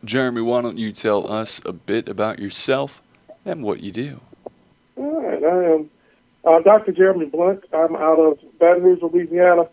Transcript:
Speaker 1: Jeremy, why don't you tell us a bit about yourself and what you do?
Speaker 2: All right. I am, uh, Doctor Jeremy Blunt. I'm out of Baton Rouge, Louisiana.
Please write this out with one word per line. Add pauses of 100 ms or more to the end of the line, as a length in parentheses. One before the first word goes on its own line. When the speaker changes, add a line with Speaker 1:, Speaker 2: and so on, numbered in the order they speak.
Speaker 1:
Jeremy,
why
don't
you
tell
us
a
bit
about
yourself (420)
and
what
you
do? (760)
Speaker 2:
All
right.
I (100)
am, (540)
uh,
Doctor
Jeremy
Blunt.
I'm
out
of (200)
Baton
Rouge,
Louisiana.